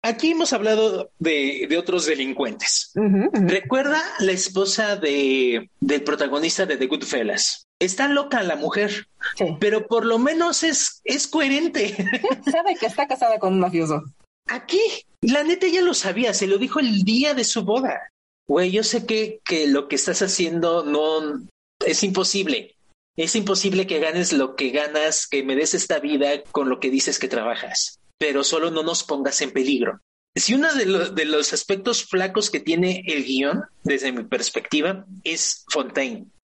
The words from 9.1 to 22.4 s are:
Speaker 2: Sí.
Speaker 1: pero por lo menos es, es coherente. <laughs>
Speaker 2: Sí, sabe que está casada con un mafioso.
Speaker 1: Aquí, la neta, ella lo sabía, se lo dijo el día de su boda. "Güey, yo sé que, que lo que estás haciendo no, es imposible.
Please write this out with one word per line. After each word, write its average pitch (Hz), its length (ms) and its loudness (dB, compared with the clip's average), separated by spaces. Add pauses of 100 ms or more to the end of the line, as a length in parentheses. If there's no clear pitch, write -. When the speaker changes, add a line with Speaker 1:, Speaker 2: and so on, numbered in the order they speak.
Speaker 2:
Sí. 196 80 0 (140)
Speaker 1:
pero 208 280 0
por 226 180 0
lo 226 140 2
menos 320 440 2
es, - 400 -2
es 285 240 -2
coherente. 285 680 0
<laughs> 247 500 -2
Speaker 2:
Sí, 277 60 2
sabe 339 240 2
que - 100 -4
está 277 220 0
casada 240 320 2
con 190 140 2
un 190 60 4
mafioso. 165 440 0 (460)
Speaker 1:
Aquí, 254 300 -2 (420)
la 277 220 4
neta, 359 220 2
ella 359 160 4
lo 349 120 4
sabía, 202 400 0
se 190 140 0
lo 196 100 4
dijo 269 220 0
el 214 240 2
día 247 300 2
de 262 100 0
su 214 200 -2
boda. 208 360 0 (480)
"Güey, 180 240 2
yo 214 120 2
sé 226 220 -2
que, 220 380 -2
que 156 240 0
lo 139 220 2
que 147 80 -2
estás 175 240 0
haciendo 170 640 0
no, 151 560 0 (440)
es 180 180 0
imposible. 180 720 -2 (420)